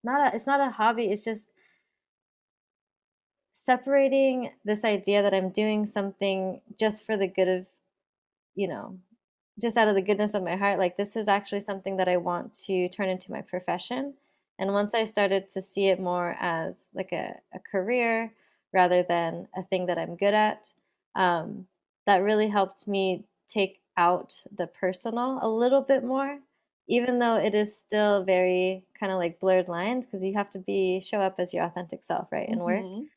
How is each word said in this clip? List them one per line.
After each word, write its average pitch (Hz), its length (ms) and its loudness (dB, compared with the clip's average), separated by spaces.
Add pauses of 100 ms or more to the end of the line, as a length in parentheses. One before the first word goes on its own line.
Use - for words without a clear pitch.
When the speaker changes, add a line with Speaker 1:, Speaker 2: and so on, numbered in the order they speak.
Speaker 1:
not 269 300 2
a, - 20 -2
it's 233 120 -6
not 277 140 4
a 269 100 0
hobby, 226 360 2
it's 208 160 -2
just 220 240 -6 (2000)
separating 269 960 2 (140)
this 208 180 -2
idea 202 380 2
that 202 120 2
I'm 185 180 2
doing 214 340 0
something 196 720 -4 (200)
just 214 260 0
for 220 100 -2
the 196 120 0
good 185 200 2
of, 185 180 0 (920)
you 196 120 -2
know, 170 320 -10 (640)
just 226 160 -2
out 226 120 6
of 202 60 4
the 196 60 2
goodness 208 340 0
of 196 80 -4
my 170 140 -4
heart, 202 220 0
like, 180 180 0
this 202 200 -4
is 214 100 -4
actually 202 340 0
something 196 360 -8
that 185 120 2
I 180 80 4
want 175 360 -4 (120)
to 185 240 0
turn 190 200 -4
into 185 220 -6
my - 100 -8
profession. 240 720 -6 (440)
And 196 140 -2
once 208 220 0
I 220 100 0
started 196 440 0
to 190 120 -8
see 196 260 -2
it 190 120 4
more 180 400 -2
as, 170 540 -4
like, 180 200 -8
a, - 280 -6 (120)
a 185 60 -12
career 226 760 -2 (400)
rather 180 300 6
than 170 520 -2
a 185 80 -6
thing 180 240 -2
that 175 120 0
I'm 165 180 -6
good 202 180 2
at, 214 380 0 (420)
um, 180 520 0 (400)
that 202 120 8
really 214 300 2
helped 202 380 -2
me 190 380 -2 (220)
take 190 340 -2 (160)
out 175 460 0 (120)
the 175 120 -4
personal 233 760 -4
a 220 80 0
little 247 320 4
bit 269 220 2
more, 269 360 -4 (500)
even 247 300 2
though 233 160 4
it 202 200 2
is 214 220 0
still 208 480 2
very 185 600 2 (140)
kinda, 190 180 -2
like, 170 220 -2
blurred 185 300 4
lines, 214 380 -2
'cause 190 160 -8
you 190 120 -2
have 202 160 -2
to 196 80 -10
be, 190 420 0
show 202 200 -2
up 190 180 -2
as 180 140 -4
your 170 120 0
authentic 170 380 -8
self, - 280 -4
right, - 180 -4
and 226 120 -2
work. 185 260 -2
Speaker 2:
Mm-hmm. 208 180 -10 (120)